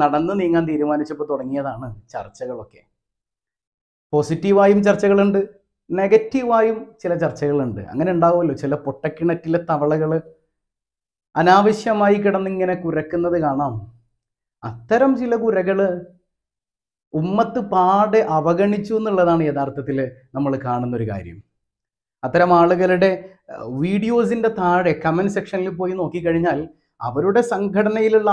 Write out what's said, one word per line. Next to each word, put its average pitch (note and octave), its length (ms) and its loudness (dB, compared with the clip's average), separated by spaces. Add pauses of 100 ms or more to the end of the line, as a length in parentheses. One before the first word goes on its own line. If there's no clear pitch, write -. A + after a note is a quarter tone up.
നടന്ന് D3+ 380 0
നീങ്ങാൻ E3+ 300 2
തീരുമാനിച്ചപ്പോൾ D3 640 -2
തുടങ്ങിയതാണ് C3 560 -6 (260)
ചർച്ചകളൊക്കെ. A#2 680 -12 (1300)
പോസിറ്റീവായും G3 720 4
ചർച്ചകളുണ്ട്, G3+ 540 2 (580)
നെഗറ്റീവായും A3 800 2 (240)
ചില F3+ 100 -4 (100)
ചർച്ചകളുണ്ട്. C#3 600 -2 (100)
അങ്ങനെ D#3+ 240 -2
ഉണ്ടാവുമല്ലോ, E3+ 460 2
ചില C#3+ 120 -2 (120)
പൊട്ടക്കിണറ്റിലെ E3 760 -2 (100)
തവളകൾ D#3 420 0 (1300)
അനാവശ്യമായി G3+ 840 4
കിടന്നിങ്ങനെ F#3+ 580 0
കുരക്കുന്നത് E3+ 640 -2
കാണാം. C#3 280 -2 (960)
അത്തരം A#3 420 0 (100)
ചില A#3+ 140 -2 (100)
കുരകള് G3 440 0 (1300)
ഉമ്മത്ത് G#3+ 400 0 (120)
പാടെ G3+ 480 4 (160)
അവഗണിച്ചു G3+ 600 0
എന്നുള്ളതാണ് F3+ 500 2
യഥാർത്ഥത്തിൽ C3+ 500 -4 (360)
നമ്മൾ C#3 180 -2 (140)
കാണുന്നൊരു A#2+ 440 -4
കാര്യം. F2 280 -10 (880)
അത്തരം E3+ 240 2 (100)
ആളുകളുടെ, F3+ 500 4 (420)
ഏഹ്, - 140 -14 (160)
വീഡിയോസിൻ്റെ A3 680 0 (100)
താഴെ F3 320 2 (120)
കമന്റ് F#3 320 0
സെക്ഷനിൽ F#3+ 340 -4 (100)
പോയി F#3 200 -4
നോക്കിക്കഴിഞ്ഞാൽ E3 600 -2 (480)
അവരുടെ F3+ 320 2 (120)
സംഘടനയിലുള്ള G#3+ 800 0